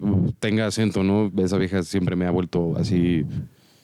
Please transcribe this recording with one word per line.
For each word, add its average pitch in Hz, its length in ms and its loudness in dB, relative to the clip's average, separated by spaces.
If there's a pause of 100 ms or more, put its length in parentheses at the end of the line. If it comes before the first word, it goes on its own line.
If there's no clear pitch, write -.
uh, 98 400 2
tenga 110 260 0
acento, 104 360 0
¿no? 101 340 2
Esa 95 220 2
vieja 92 240 0
siempre 90 340 -2
me 90 100 0
ha 90 40 0
vuelto 87 480 0
así, 87 480 0 (580)